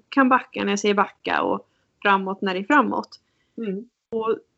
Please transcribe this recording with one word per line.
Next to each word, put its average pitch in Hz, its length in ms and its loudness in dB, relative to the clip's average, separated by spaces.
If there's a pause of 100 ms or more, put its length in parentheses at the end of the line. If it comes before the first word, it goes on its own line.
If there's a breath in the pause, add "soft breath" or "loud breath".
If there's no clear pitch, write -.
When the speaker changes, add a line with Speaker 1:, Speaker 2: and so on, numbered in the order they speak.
Speaker 1:
kan 262 200 2
backa 240 340 0
när 202 80 -2
jag 202 80 -2
säger 208 160 0
backa 185 460 -2
och 92 260 -2 (340)
framåt 196 400 0
när 196 120 -2
det 180 60 -4
är 196 40 -6
framåt. 220 560 0 (380)
Speaker 2:
Mm. 214 320 -8 (220)
Speaker 1:
Och 220 260 -2 (200)